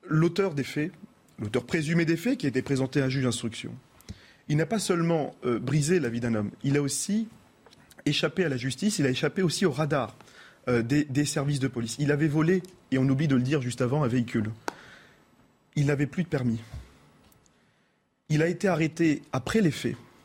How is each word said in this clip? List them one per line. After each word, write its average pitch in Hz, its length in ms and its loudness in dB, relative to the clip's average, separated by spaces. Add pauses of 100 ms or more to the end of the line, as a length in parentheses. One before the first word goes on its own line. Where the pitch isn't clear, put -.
L'auteur 170 480 2
des 139 80 -2
faits, 151 300 -4 (480)
l'auteur 120 240 -2
présumé 170 400 0
des 165 120 2
faits, 247 220 -2
qui - 80 -4
a - 20 2
été 120 140 0
présenté 131 400 0
à 131 40 0
un - 20 0
juge 131 160 -2
d'instruction, 117 480 -4 (760)
il 147 80 2
n'a 160 100 2
pas 220 120 -2
seulement, 170 560 0 (100)
euh, 120 140 2
brisé 143 400 2
la 127 120 0
vie 117 100 -4
d'un 117 160 0
homme, 101 160 -2 (100)
il 139 140 2
a 143 40 4
aussi 196 460 -2 (800)
échappé 156 380 0
à 160 40 0
la 135 80 -2
justice, 135 440 -2
il 139 60 4
a 127 40 4
échappé 147 320 0
aussi 180 240 2
au 156 60 2
radar, 139 420 -2 (540)
euh, 120 140 4
des, 143 220 2
des 143 200 0
services 143 360 -2
de 135 80 0
police. 117 300 -6
Il 143 140 2
avait 151 160 2
volé, 160 340 2 (300)
et 131 60 2
on 131 100 4
oublie 135 200 2
de 135 60 4
le 123 80 4
dire 139 180 0
juste 123 200 -6
avant, 131 240 0
un 123 40 2
véhicule. 113 440 0 (1200)
Il 147 120 2
n'avait 143 200 2
plus 175 160 -4
de - 60 -4
permis. 123 320 -2 (1700)
Il 151 140 4
a 165 40 4
été 175 220 0
arrêté 160 540 2 (100)
après - 280 0
les 175 120 4
faits - 240 -4 (280)